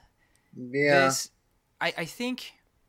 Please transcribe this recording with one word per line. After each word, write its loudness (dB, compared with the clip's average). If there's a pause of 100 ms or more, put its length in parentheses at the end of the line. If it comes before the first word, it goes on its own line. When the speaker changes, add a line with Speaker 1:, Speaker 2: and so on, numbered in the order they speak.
(560)
Speaker 1:
Yeah. 2
Speaker 2:
this. -2 (500)
I, -2
I -6
think, -8 (360)